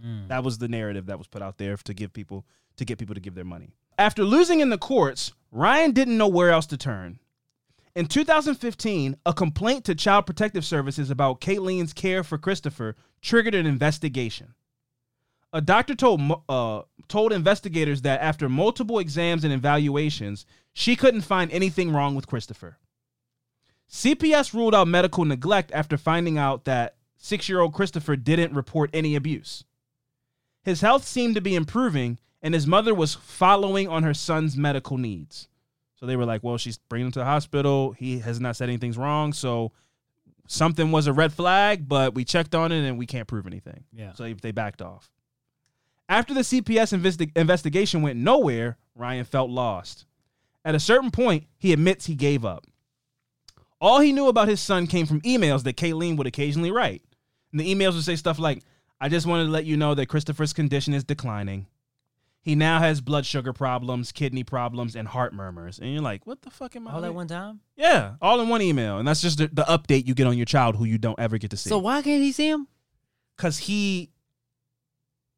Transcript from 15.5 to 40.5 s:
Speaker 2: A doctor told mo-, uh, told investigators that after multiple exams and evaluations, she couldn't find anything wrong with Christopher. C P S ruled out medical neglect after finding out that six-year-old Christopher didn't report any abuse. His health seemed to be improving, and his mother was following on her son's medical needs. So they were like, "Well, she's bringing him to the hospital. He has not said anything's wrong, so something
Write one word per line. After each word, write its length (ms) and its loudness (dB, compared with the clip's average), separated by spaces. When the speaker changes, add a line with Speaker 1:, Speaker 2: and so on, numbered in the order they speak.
Speaker 2:
A 80 -2
doctor 340 4
told 260 4
mo-, 280 0
uh, 340 -2
told 240 2
investigators 720 0
that 180 0
after 280 -2
multiple 500 0
exams 460 -2
and 80 0
evaluations, 920 -2
she 240 0
couldn't 240 4
find 320 0
anything 400 0
wrong 240 0
with 100 -6
Christopher. 520 -10
C 280 0
P 200 0
S 200 2
ruled 200 2
out 140 6
medical 360 2
neglect 480 0
after 240 -2
finding 420 0
out 260 -2
that 320 -2
six-year-old 580 0
Christopher 420 -2
didn't 380 2
report 380 -2
any 220 0
abuse. 500 -6
His 180 -2
health 260 4
seemed 300 0
to 40 0
be 140 0
improving, 640 0
and 120 0
his 120 0
mother 280 4
was 200 0
following 720 2
on 140 -2
her 120 0
son's 420 -2
medical 420 -2
needs. 500 -8
So 120 -16
they 100 -2
were 100 0
like, 160 -2
"Well, 160 -4
she's 200 -10
bringing 280 -6
him 60 -4
to 80 -6
the 40 -4
hospital. 680 0
He 280 -6
has 200 -6
not 160 -4
said 120 -4
anything's 300 -4
wrong, 340 -2
so 400 -4
something 420 2